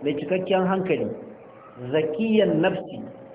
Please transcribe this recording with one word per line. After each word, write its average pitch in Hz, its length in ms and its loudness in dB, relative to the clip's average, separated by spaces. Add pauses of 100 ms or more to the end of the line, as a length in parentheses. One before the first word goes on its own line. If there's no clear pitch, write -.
mai 143 120 0
cikakken 185 520 0
hankali, 180 420 0 (840)
zakiyan 165 720 2
nafsi, - 400 -2 (320)